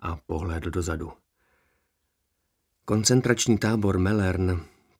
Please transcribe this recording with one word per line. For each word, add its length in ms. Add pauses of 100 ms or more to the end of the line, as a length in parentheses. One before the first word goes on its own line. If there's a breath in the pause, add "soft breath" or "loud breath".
a 160
pohlédl 540
dozadu. 420 (1700)
Koncentrační 720
tábor 400
Melern 640 (400 loud breath)